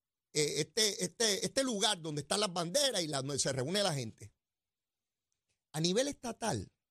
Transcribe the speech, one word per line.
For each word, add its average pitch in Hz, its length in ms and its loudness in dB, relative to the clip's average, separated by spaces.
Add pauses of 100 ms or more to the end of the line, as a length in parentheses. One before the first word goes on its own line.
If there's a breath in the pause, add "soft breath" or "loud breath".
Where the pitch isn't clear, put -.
(320)
eh, 151 280 2
este, 196 440 0
este, 202 400 0
este 269 200 0
lugar 214 360 0
donde 151 220 -4
están 196 180 -2
las 208 120 0
banderas 185 500 0
y 156 60 -2
la, 147 100 -2
donde 135 200 -4
se 143 140 2
reúne 139 300 0
la 151 120 2
gente. 113 380 -8 (1400)
A 151 80 -4
nivel 190 280 2
estatal, 214 640 -4 (200)